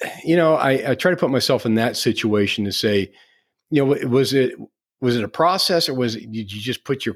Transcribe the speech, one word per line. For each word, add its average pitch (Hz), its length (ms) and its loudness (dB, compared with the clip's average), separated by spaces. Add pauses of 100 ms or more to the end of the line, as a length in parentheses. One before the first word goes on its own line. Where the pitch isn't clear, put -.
(240)
you 160 100 2
know, 160 200 4
I, 135 360 0
I 131 60 2
try 180 160 0
to 170 40 0
put 143 140 0
myself 127 340 0
in 110 120 2
that 117 200 0
situation 104 680 0
to 98 80 -4
say, 101 400 0 (580)
you 143 140 4
know, 139 100 4
w-, - 140 -2
was 127 240 2
it, 131 220 2 (460)
was 120 160 2
it 117 60 0
a 101 60 -4
process, 175 600 2
or 143 60 -6
was 123 220 -2
it, 113 160 -14
did 107 200 -8
you 104 80 -10
just 117 220 -6
put - 240 -6
your 110 100 -2